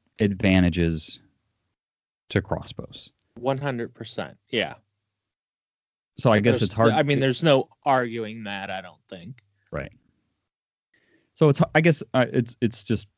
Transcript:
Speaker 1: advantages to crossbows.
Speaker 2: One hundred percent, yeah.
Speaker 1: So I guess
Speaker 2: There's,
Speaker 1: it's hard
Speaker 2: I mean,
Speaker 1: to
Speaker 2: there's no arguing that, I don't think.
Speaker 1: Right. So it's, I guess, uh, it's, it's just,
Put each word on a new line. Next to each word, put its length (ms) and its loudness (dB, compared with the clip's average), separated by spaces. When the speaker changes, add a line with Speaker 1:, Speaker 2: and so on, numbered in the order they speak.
Speaker 1:
advantages 1000 2
to 120 0
crossbows. 680 -10
Speaker 2:
One 220 -4
hundred 360 -6
percent, 420 -12
yeah. 240 -4
Speaker 1:
So 120 4
I 100 6
guess 200 2
Speaker 2:
There's, 40 2
Speaker 1:
it's 100 -2
hard 180 4
Speaker 2:
I 100 2
mean, 160 2
Speaker 1:
to 40 0
Speaker 2:
there's 200 0
no 260 4
arguing 600 -2
that, 260 -8
I 120 -8
don't 260 -20
think. 340 -16
Speaker 1:
Right. 200 -8
So 140 4
it's, 120 2
I 60 6
guess, 220 2
uh, 180 2
it's, 300 -2
it's 240 -2
just, 320 -4